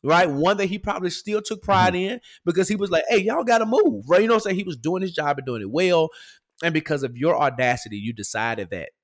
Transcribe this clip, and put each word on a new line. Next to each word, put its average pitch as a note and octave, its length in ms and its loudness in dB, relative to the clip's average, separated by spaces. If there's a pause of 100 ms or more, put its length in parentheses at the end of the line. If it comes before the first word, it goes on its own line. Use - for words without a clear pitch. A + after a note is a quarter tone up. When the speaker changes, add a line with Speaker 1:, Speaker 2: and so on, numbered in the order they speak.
Speaker 1:
right? E3 260 4
One D#3 280 2
that G3 100 -2
he G3 120 -4
probably F3+ 320 -4
still G#3 300 -4
took G#3+ 200 -8
pride F#3 320 2
Speaker 2:
Mm-hmm. F#3+ 200 -2
Speaker 1:
in B3 80 -10 (240)
because F3 240 0
he G#3+ 80 0
was G3 120 -2
like, E3 200 2
"Hey, A#3 100 4
y'all G#3 240 0
gotta A3+ 220 2
move," A#3 440 2
right? F3+ 120 6
You A3+ 60 4
know A#3 80 4
what G#3+ 100 0
I'm G3 60 -2
saying? F3+ 40 0
He G3 80 -4
was E3+ 140 -8
doing E3+ 240 -4
his F#3+ 120 -4
job D3 240 -2
and B2+ 80 -12
doing A#2+ 160 -4
it G2 80 -8
well. E3 400 2 (540)
And E3 100 0
because D3+ 300 -2
of B2 140 -6
your D#3 200 2
audacity, B2 600 0
you G#2+ 160 -6
decided G#2+ 580 -4
that E2+ 180 -8 (140)